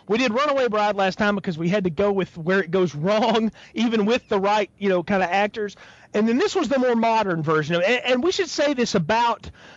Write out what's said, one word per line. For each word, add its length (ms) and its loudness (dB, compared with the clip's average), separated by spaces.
We 120 0
did 140 0
Runaway 360 0
Bride 260 0
last 240 0
time 160 2
because 240 -4
we 100 -2
had 160 0
to 60 0
go 220 0
with 260 -4
where 220 0
it 100 -4
goes 240 0
<laughs> 20 -10
wrong, 540 0
even 300 0
with 240 0
the 100 0
right, 400 0
you 100 -2
know, 140 2
kinda 300 0
actors. 420 -2
And 140 2
then 100 2
this 160 0
was 140 0
the 100 0
more 160 2
modern 480 0
version 320 0
of, 80 0
and, 220 0
and 180 0
we 80 0
should 180 -2
say 260 0
this 200 -2
about, 560 0